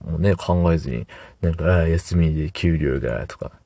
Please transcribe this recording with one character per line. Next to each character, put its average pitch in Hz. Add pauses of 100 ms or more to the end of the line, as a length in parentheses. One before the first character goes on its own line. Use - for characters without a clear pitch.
(180)
ね、 95
考 87
え 82
ず 69
に、 57 (340)
な 85
ん 82
か、 82
「あ 90
あ、 80
休 85
み 80
で 78
給 82
料 69
が」 58
と -
か - (140)